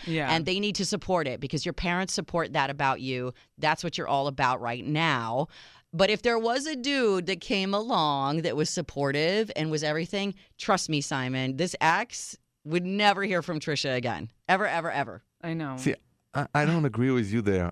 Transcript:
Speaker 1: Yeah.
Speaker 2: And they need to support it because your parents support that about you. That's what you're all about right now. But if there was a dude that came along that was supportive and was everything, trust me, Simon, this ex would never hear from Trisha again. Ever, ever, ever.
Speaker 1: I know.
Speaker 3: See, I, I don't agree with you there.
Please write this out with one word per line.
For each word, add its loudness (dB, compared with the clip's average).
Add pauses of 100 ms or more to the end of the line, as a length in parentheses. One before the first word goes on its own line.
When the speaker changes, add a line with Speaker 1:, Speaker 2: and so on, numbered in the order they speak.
Speaker 1:
Yeah. 0
Speaker 2:
And 2
they 0
need -2
to -2
support 0
it -6
because -4
your -4
parents -2
support -2
that 2
about 0
you. -4 (240)
That's 2
what -4
you're -4
all 2
about 2
right -4
now. 0 (460)
But 4
if 0
there 2
was 0
a -4
dude 2
that -2
came 0
along 2
that -2
was 2
supportive 0
and -2
was -2
everything, -2 (240)
trust 0
me, 0
Simon, -2
this -2
ex 0 (300)
would 0
never 4
hear 0
from -4
Trisha -2
again. -4 (180)
Ever, 4
ever, -2
ever. -4 (220)
Speaker 1:
I -6
know. -6
Speaker 3:
See, 0 (400)
I, -2
I 4
don't 4
agree 2
with 0
you 0
there. 2